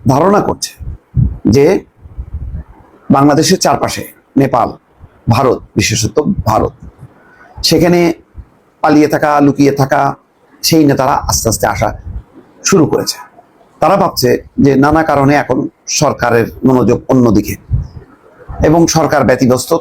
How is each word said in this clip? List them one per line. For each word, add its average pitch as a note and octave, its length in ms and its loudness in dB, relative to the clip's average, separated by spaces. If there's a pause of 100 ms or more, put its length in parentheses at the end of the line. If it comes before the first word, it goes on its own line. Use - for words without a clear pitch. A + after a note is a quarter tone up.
(120)
ধারণা F3+ 280 2
করছে - 320 -6 (840)
যে C#3 120 4 (1400)
বাংলাদেশের D3 540 2
চারপাশে - 400 -2 (320)
নেপাল, B2+ 320 0 (640)
ভারত, B2 240 0 (180)
বিশেষত A2 400 -2 (300)
ভারত, A2 260 -2 (960)
সেখানে E3+ 320 2 (840)
পালিয়ে D3+ 260 4
থাকা, D3+ 220 0 (100)
লুকিয়ে C#3 400 2
থাকা C#3 200 0 (640)
সেই D#3+ 220 2
নেতারা C#3 300 2 (160)
আস্তে - 180 -4
আস্তে G#2+ 180 -2
আসা G#2 220 -2 (760)
শুরু F3 220 2
করেছে। - 300 -4 (640)
তারা E3+ 160 2
ভাবছে C3+ 340 0 (280)
যে C#3 140 4 (120)
নানা D#3 260 2
কারণে C#3 320 2
এখন - 160 -2 (420)
সরকারের A#2 460 0 (180)
মনোযোগ A#2+ 340 2 (100)
অন্যদিকে A2 460 2 (1120)
এবং E3 120 2 (160)
সরকার D3 320 0
ব্যতিব্যস্ত B2+ 420 0 (100)